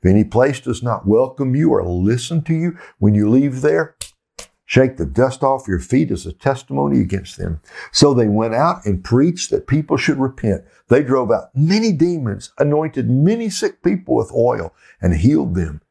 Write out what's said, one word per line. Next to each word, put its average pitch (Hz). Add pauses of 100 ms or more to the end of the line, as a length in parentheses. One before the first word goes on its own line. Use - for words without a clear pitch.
If 92
any 104
place 131
does 120
not 104
welcome 127
you 151
or 101
listen 107
to 165
you 165 (220)
when 104
you 104
leave 131
there, 156 (680)
shake 131
the 82
dust 123
off 135
your 92
feet 139
as 92
a -
testimony 135
against 92
them." 85 (320)
So 143
they 120
went 110
out 160
and 98
preached 156
that -
people 151
should 135
repent. 123 (260)
They 131
drove 127
out 101
many 196
demons, 147
anointed 147
many 196
sick -
people 185
with 113
oil, 117 (300)
and 90
healed 120
them. 78